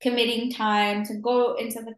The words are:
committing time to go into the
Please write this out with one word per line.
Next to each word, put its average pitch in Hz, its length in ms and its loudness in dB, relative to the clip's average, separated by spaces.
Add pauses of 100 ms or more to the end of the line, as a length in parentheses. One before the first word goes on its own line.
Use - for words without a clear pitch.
committing 240 500 0
time 208 540 0
to 214 100 -6
go 240 400 2
into 226 260 -6
the 226 160 -12